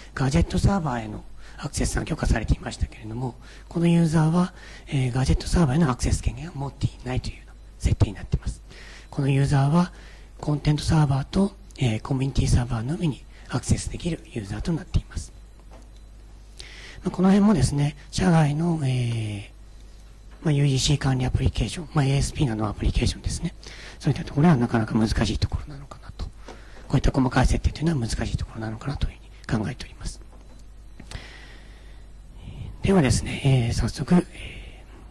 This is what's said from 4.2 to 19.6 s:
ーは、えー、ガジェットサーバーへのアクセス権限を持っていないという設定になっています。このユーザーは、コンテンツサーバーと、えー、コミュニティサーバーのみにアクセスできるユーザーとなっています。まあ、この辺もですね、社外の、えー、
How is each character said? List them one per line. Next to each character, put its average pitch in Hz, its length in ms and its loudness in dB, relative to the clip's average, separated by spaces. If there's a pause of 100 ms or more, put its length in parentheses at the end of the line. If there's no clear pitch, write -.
ー 160 60 4
は、 180 220 2 (340)
え 131 220 0
ー、 - 20 -4
ガ 131 140 2
ジ 160 80 4
ェ - 20 6
ッ - 40 2
ト - 80 -8
サ 175 160 4
ー 151 40 4
バ 120 60 2
ー - 40 2
へ - 20 4
の 156 100 4
ア 123 60 0
ク - 80 -6
セ 117 80 2
ス - 100 0
権 113 140 -2
限 151 160 -10
を - 20 -18
持 139 140 -6
っ 131 40 -8
て - 140 -6
い - 60 0 (120)
な 127 120 -4
い 127 60 0
と - 80 -8
い - 40 -10
う - 20 -12 (440)
設 - 160 2
定 - 160 2
に - 20 -6
な - 80 -10
っ - 40 -10
て - 120 -2
い - 20 0
ま - 80 -6
す。 - 140 -8 (480)
こ - 140 -2
の 135 60 2
ユ 135 120 4
ー 139 60 4
ザ 139 140 4
ー 139 100 4
は、 175 200 4 (480)
コ - 140 -2
ン 143 80 -2
テ 151 100 2
ン 147 60 2
ツ - 80 -4
サ 160 180 4
ー 143 40 2
バ 135 140 0
ー - 40 -4
と、 196 260 0 (260)
え 113 200 2
ー、 - 40 -6
コ - 120 -2
ミ 135 140 0
ュ - 20 -2
ニ 131 40 -8
テ - 100 2
ィ - 40 2
サ 123 160 4
ー - 20 -2
バ 117 140 -4
ー - 20 -4
の 139 160 -2
み 170 120 0
に - 160 -6 (240)
ア 127 100 -2
ク - 60 -10
セ - 120 2
ス - 120 -6
で - 80 -8
き - 120 -4
る 160 120 -6 (100)
ユ 110 120 -6
ー 98 40 -10
ザ 104 100 -6
ー - 40 -6
と 175 100 -2
な 160 120 -2
っ - 20 -14
て - 140 0
い - 100 -8
ま - 80 -8
す。 - 160 -10 (1700)
ま 180 60 -2
あ、 - 20 -8
こ - 100 -4
の 185 60 6
辺 196 180 6
も 214 80 6
で 143 100 2
す 143 120 0
ね、 147 220 0 (120)
社 185 220 2
外 151 240 6
の、 165 300 0
え 117 680 -2
ー、 - 920 -16